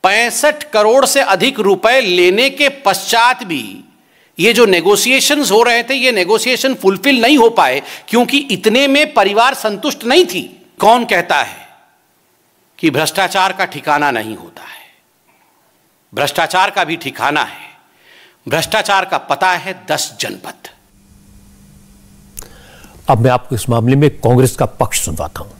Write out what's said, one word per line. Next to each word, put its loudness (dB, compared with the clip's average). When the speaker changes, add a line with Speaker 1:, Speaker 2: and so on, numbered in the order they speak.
Speaker 1:
पैंसठ 0
करोड़ 2
से 0
अधिक 0
रुपए 2
लेने 2
के 0
पश्चात 0
भी -10
ये 2
जो 4
negotiations 0
हो 4
रहे 2
थे, -4
ये 0
negotiation 0
fulfill 0
नहीं 4
हो 6
पाए, 2
क्योंकि 0
इतने 0
में 0
परिवार 2
संतुष्ट -6
नहीं 4
थी। -8
कौन 4
कहता -2
है -4
कि 0
भ्रष्टाचार 0
का -4
ठिकाना -2
नहीं -6
होता -20
है? -20
भ्रष्टाचार -2
का -2
भी -6
ठिकाना -4
है, -10
भ्रष्टाचार -2
का -4
पता -2
है -6
दस -6
जनपद। -12
Speaker 2:
अब 2
मैं 2
आपको -2
इस -6
मामले 2
में 4
कांग्रेस 2
का 0
पक्ष -4
सुनवाता -8
हूं। -16